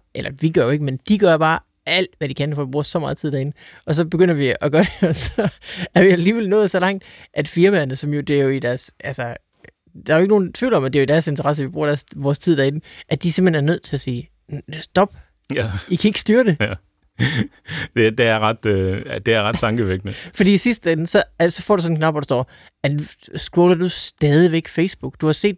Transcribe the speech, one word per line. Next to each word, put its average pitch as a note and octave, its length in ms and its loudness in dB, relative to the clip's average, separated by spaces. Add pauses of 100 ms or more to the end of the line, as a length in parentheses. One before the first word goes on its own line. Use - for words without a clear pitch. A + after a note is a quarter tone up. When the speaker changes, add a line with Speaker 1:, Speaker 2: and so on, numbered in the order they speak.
(140)
Speaker 1:
eller - 160 -8 (100)
vi D#3 80 2
gør D#3+ 160 2
jo A#2+ 60 2
ikke, D3 140 -2
men C3+ 140 -4 (100)
de G#3 100 4
gør F3+ 180 6
bare D#3+ 220 2 (280)
alt, F3 220 0 (100)
hvad D3 100 -6
de C3+ 60 -8
kan, D3 200 -2
for D3 80 -4
at C3+ 80 -6
bruge C#3+ 140 -2
så - 140 -6
meget C#3+ 200 -4
tid D3 140 -4
derinde. C#3 200 -4 (340)
Og D#3+ 80 -2
så E3 100 2
begynder E3+ 300 2
vi C#3 260 0
at D3 120 -2
gøre E3+ 120 4 (160)
det, F#3 80 2
<laughs> - 0 -
og C3 80 0
så - 320 -2 (460)
er F#3 80 6
vi F#3 60 8
alligevel G3 400 2
nået G#3 220 2
så F#3 100 -2
langt, F#3+ 240 -2 (300)
at D3 140 -2
firmaerne, E3+ 480 2
som D3 180 -4
jo, D3 60 -2
det C#3+ 180 0
er C#3 40 4
jo C3+ 60 2
i C3+ 100 0
deres, B2 320 -4 (100)
altså, C3+ 220 -8 (840)
der D#3 80 0
er D#3+ 40 6
jo F3 40 6
ikke G3+ 120 4
nogen F#3+ 180 0
tvivl A#3+ 220 -2
om, C#3+ 100 2
at C3 80 -2
det D3 60 2
er - 20 4
jo C3+ 40 2
i - 20 2
deres D#3 200 2
interesse, D3 360 -2
at C3+ 60 -4
vi E3 40 -12
bruger D3+ 140 -4
deres, D3 180 -2 (120)
vores C#3+ 220 -2
tid E3+ 180 2
derinde, C#3 240 0 (280)
at - 140 -2
de E3+ 100 0
simpelthen E3 320 2
er D#3+ 80 2
nødt - 100 -4
til - 140 -8
at C3+ 40 -6
sige, B2 300 -8 (220)
"N-, D3 280 -12
stop. F#3+ 340 0 (400)
Speaker 2:
Ja. A#2+ 120 -2 (240)
Speaker 1:
I F3+ 60 2
kan G#3 120 0
ikke G#3+ 120 -2
styre A#3 240 4
det." F#3 160 2
Speaker 2:
Ja. G#2 120 0 (1200)
Det, A2 220 2
det A#2+ 80 2
er A2 120 2
ret, G#2+ 280 -2
øh, F#2+ 360 0 (240)
det A2+ 80 4
er A2 80 2
ret A2 160 -2
tankevækkende. G2+ 540 -2 (140)
Speaker 1:
<laughs> - 100 -16
Fordi G3 180 4
i F#3+ 40 2
sidste A3 340 0
ende, D#3+ 140 -2
så, G3+ 160 2 (160)
altså, E3+ 220 0
så - 60 -12
får G#3 100 2
du F3 60 -2
sådan E3+ 140 0
en - 40 -4
knap, D#3+ 140 0
hvor D3+ 60 -2
der C#3+ 40 -8
står, C3 260 -2 (340)
at C#3+ 80 0 (440)
scroller F3 400 2
du F3 120 -2
stadigvæk D#3+ 800 2
Facebook? - 520 -4
Du D#3+ 60 -2
har D#3 60 2
set G3+ 260 -2